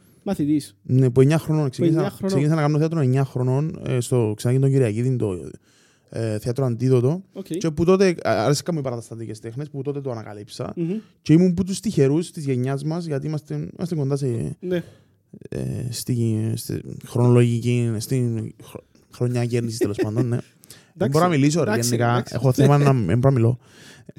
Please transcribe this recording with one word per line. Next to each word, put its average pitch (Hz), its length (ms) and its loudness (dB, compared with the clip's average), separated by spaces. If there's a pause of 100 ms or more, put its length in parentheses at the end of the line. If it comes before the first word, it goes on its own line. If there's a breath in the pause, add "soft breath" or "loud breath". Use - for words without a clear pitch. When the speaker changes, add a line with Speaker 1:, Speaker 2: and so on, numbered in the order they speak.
(240 soft breath)
Speaker 1:
μαθητής. 151 600 -2
Speaker 2:
Ναι, 127 260 4
που 123 120 6
εννιά 143 160 6
χρονών 156 260 0
Speaker 1:
Που 135 60 0
Speaker 2:
ξεκίνησα, 160 280 2
Speaker 1:
εννιά 196 140 0
χρονών. - 180 -6
Speaker 2:
ξεκίνησα 151 260 2
να 160 60 2
κάνω 147 160 2
θέατρο 160 220 0
εννιά 135 260 2
χρονών, 131 600 -2
ε, 131 140 -2
στο 120 380 0
Ξενάκη 127 220 0
τον 135 120 4
Κυριακίδη, 127 440 0
το, 92 340 -4 (600 soft breath)
ε, 110 300 -4
θέατρο 123 260 -4
Αντίδοτο. 127 580 2 (100)
Speaker 1:
Οκ. 196 120 -12
Speaker 2:
Και 170 260 -4
που 160 140 -2
τότε, 190 240 6
α, 110 340 0
άρεσκαν 143 320 0
μου 151 40 -4
οι 139 40 -4
παραστατικές 113 560 -10
τέχνες, 123 300 -10
που 139 120 -10
τότε 143 200 -6
το 135 100 -6
ανακαλύψα. 107 640 -10
Speaker 1:
Μμμ. 175 220 -4 (240 loud breath)
Speaker 2:
Και - 120 2
ήμουν 180 200 6
που 180 100 -2
τους 185 160 -8
τυχερούς 156 520 0
της 156 140 -14
γενιάς 135 380 -2
μας, 165 220 -6
γιατί 143 220 -6
είμαστε, 156 280 -8 (220)
είμαστε 175 180 -6
κοντά 143 200 -2
σε, 135 440 -4
Speaker 1:
Ναι. 180 240 -4 (640 soft breath)
Speaker 2:
ε, - 100 -6 (300)
στη, 113 680 -2
στη - 260 -8 (240)
χρονολογική, 120 920 2
στην 117 560 -4 (100)
χρο-, - 200 -18 (280)
χρονιά 123 320 -2
γέννησης, 117 360 -2
τέλος 104 240 -2
πάντων, 113 240 -2
ναι. 117 160 -2
Speaker 1:
<laughs> - 60 -20 (440 loud breath)
Speaker 2:
Δεν 170 160 0
μπορώ 143 160 2
να - 0 -
Speaker 1:
Εντάξει, 175 140 2
Speaker 2:
μιλήσω, 147 240 2
ρε, 117 80 0
Speaker 1:
εντάξει, 117 180 0
Speaker 2:
γενικά. 120 220 2
Speaker 1:
εντάξει. 120 240 0
Speaker 2:
Έχω 127 160 2
θέμα 139 260 6
να 143 160 4
μην 120 120 0 (140)
μπορώ - 20 -
να 135 180 4
μιλώ. 117 200 2 (600 loud breath)